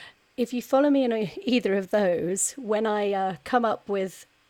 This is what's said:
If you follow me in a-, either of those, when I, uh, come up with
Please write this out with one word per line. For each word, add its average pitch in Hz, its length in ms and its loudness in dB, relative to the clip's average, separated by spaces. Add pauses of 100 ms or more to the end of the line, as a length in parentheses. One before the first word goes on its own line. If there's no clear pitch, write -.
(380)
If 233 160 -2
you 247 80 -4
follow 277 260 4
me 277 160 4
in 240 80 0
a-, 220 200 -2 (120)
either 226 300 2
of 190 160 -2
those, 185 640 0
when 220 340 -2
I, 208 260 0
uh, 190 320 -2
come 240 200 0
up - 240 -4
with 190 380 -4 (240)